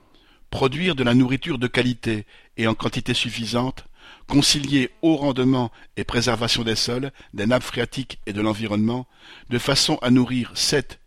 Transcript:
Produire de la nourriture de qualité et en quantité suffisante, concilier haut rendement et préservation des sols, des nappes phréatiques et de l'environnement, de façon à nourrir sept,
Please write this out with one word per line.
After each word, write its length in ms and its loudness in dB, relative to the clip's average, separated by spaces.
Produire 440 -2
de 100 -2
la 100 4
nourriture 440 2
de 80 -2
qualité 580 -2
et 120 0
en 60 2
quantité 400 -4
suffisante, 720 -4
concilier 640 2
haut 140 4
rendement 560 2
et 80 -4
préservation 580 0
des 140 0
sols, 340 -2
des 120 -2
nappes 160 4
phréatiques 640 -6
et 60 -6
de 80 -4
l'environnement, 640 0
de 80 0
façon 440 2
à 80 2
nourrir 440 2
sept, 520 -2